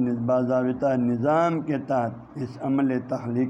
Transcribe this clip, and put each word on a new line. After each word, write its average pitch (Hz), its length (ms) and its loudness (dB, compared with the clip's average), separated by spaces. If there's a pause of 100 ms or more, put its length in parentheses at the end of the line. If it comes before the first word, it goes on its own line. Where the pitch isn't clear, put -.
(260)
باضابطہ 127 600 2
نظام 135 760 2
کے 147 160 -2
تحت 123 340 0 (240)
اس 127 260 -8
عمل 135 460 0
تخلیق 123 420 -2